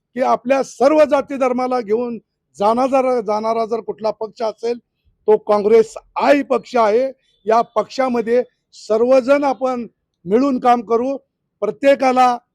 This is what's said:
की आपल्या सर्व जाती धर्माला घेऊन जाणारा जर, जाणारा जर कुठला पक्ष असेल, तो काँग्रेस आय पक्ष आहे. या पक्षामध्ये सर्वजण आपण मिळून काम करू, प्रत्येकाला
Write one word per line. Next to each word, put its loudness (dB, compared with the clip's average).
की -4
आपल्या 0
सर्व 2
जाती -2
धर्माला -2
घेऊन -4
जाणारा 0
जर, -2
जाणारा -4
जर -6
कुठला -6
पक्ष -10
असेल, -6
तो 6
काँग्रेस 2
आय 2
पक्ष -4
आहे. 2
या 2
पक्षामध्ये -2
सर्वजण 0
आपण -4
मिळून 0
काम 2
करू, -2
प्रत्येकाला 0